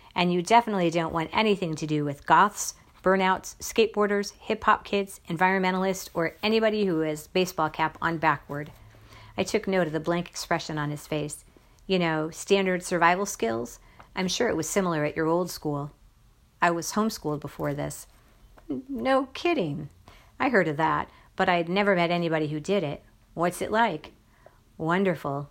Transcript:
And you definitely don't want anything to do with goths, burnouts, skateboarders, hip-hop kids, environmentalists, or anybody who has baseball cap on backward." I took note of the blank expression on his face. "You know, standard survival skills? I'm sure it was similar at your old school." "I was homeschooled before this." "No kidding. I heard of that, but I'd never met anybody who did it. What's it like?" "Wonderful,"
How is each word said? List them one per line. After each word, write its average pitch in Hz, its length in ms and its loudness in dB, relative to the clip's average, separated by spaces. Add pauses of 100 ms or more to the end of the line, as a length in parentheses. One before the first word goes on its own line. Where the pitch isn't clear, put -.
(140)
And 180 160 2
you 175 120 2
definitely 208 480 4
don't 165 240 -2
want 165 180 -2
anything 196 440 2
to 156 100 -6
do 151 180 0
with 143 220 -6
goths, 180 480 4 (280)
burnouts, 185 540 2
skateboarders, 208 800 0
hip-hop - 460 0
kids, 196 460 -4
environmentalists, 185 800 0
or 165 300 -2
anybody 214 420 2
who 170 160 2
has 156 280 -4
baseball 175 420 0
cap 156 320 -2
on 165 160 -2
backward." 151 520 -2 (680)
I 190 60 0
took 214 220 -2
note 185 200 2
of 151 80 -6
the 160 40 0
blank 170 300 -2
expression - 480 -4
on 147 140 -4
his 147 160 -10
face. 151 400 -6 (400)
"You 185 120 0
know, 160 300 0
standard 185 540 0
survival 180 420 4
skills? 226 540 -6 (360)
I'm 185 140 -2
sure 233 220 0
it - 60 0
was 160 120 -4
similar 165 380 0
at 151 100 -4
your 160 100 0
old 170 240 0
school." 147 420 -6 (680)
"I 175 100 4
was 170 220 -4
homeschooled 180 480 -2
before 147 320 -6
this." 147 340 -8 (840)
"No 269 420 0
kidding. 170 560 -2 (500)
I - 120 0
heard 190 180 4
of 147 80 -2
that, 151 320 0 (280)
but 185 120 2
I'd 175 200 2
never 196 260 4
met 170 160 2
anybody 165 380 0
who 151 100 -4
did 190 240 0
it. 147 220 -6 (300)
What's 175 280 -2
it - 80 -6
like?" 214 420 0 (640)
"Wonderful," 160 760 -2